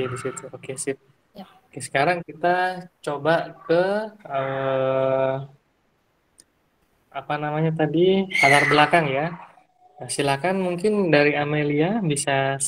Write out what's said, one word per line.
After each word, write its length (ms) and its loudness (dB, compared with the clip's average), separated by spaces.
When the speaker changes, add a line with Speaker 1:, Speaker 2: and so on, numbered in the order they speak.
Speaker 1:
di 80 -8
situ. 240 -10
Oke, 160 -12
sip. 140 -6
Speaker 2:
Iya. 100 -18
Speaker 1:
Oke, 120 -18
sekarang 380 0
kita 280 0
coba 300 0
ke, 180 2
eh, 1040 0
apa 220 -8
namanya 360 0
tadi, 440 4
latar 320 4
belakang 340 4
ya. 80 0
Nah, 160 -12
silakan 400 0
mungkin 260 -2
dari 220 6
Amelia 680 0
bisa 520 0